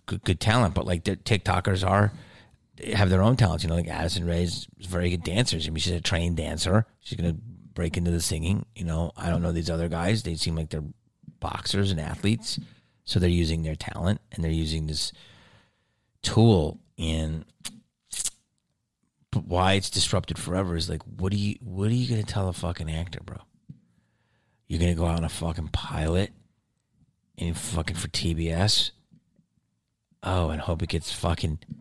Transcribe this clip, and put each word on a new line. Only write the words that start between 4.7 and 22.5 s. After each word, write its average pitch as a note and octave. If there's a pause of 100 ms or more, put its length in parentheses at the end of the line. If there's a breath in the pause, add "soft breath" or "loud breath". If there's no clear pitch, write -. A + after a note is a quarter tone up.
very F2
good E2+
dancer. G2+
I D#2
mean, D#2+
she's F2
a E2
trained E2+
dancer. E2 (140)
She's -
gonna E2+ (400)
break F2
into F2
the E2+
singing. E2 (100)
You F2
know, E2
I -
don't E2+
know F2+
these E2
other E2+
guys. E2+
They E2+
seem E2
like D#2
they're D2+ (560)
boxers -
and E2
athletes. G2+ (460 loud breath)
So -
they're F2
using E2
their D#2
talent - (120)
and -
they're D#2+
using D#2+
this - (1120 soft breath)
tool. G#2 (180)
And D#2+ (1900)
but -
why F#2
it's G2
disrupted -
forever F2+
is, D#2+
like, E2
what -
do G#2
you, G2+
what G2
are A#2
you B2
gonna A2
tell G2
a F2